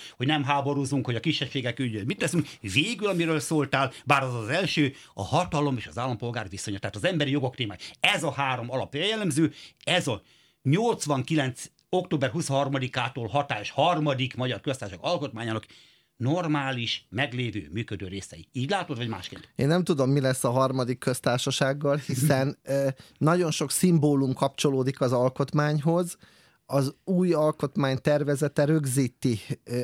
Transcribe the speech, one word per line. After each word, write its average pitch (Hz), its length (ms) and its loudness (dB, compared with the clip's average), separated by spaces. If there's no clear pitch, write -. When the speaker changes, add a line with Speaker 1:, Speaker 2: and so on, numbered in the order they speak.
Speaker 1:
hogy 123 100 -2
nem 147 180 0
háborúzunk, 139 640 0
hogy 123 80 -2
a 113 60 -2
kisebbségek 131 580 -4
ügyében 110 280 -4
mit 143 120 -4
teszünk. 165 300 0
Végül, 180 480 0
amiről 165 320 0
szóltál, 135 520 0
bár 139 160 4
az 127 120 -4
az 110 140 -4
első, 156 460 0
a - 100 -4
hatalom 147 520 0
és 110 100 -8
az - 120 -10
állampolgár 120 500 -6
viszonya, 98 300 -8
tehát - 180 -6
az 131 80 -8
emberi 160 260 2
jogok 131 240 0
témája. 101 260 -8
Ez 185 220 2
a 156 100 -2
három 123 400 -4
alapjellemző, 151 800 0
ez 175 220 0
a 113 160 -4
nyolcvankilenc 147 1000 0
október 160 420 0
huszonharmadikától 135 960 -2
hatályos 107 440 -2
harmadik 147 640 2
magyar 120 240 -4
köztársaság 98 440 -6
alkotmányának 120 640 -4
normális, 135 920 -2
meglévő, 113 640 -4
működő 101 340 -6
részei. 92 460 -12
Így 135 180 -4
látod, 180 260 -2
vagy 117 120 -4
másként? - 480 -10
Speaker 2:
Én 131 100 2
nem 170 180 4
tudom, 135 260 2
mi 143 100 4
lesz 131 240 0
a 127 60 4
harmadik 131 480 2
köztársasággal, 135 960 0
hiszen, 135 640 2
Speaker 1:
<laughs> - 60 -20
Speaker 2:
ö, 139 240 0
nagyon 165 320 4
sok 156 200 -2
szimbólum 143 640 4
kapcsolódik 135 640 0
az 127 120 2
alkotmányhoz. 147 1040 2
Az 135 280 0
új 180 280 2
alkotmány 147 680 2
tervezete 147 640 2
rögzíti, 135 760 2
ö, 120 200 -4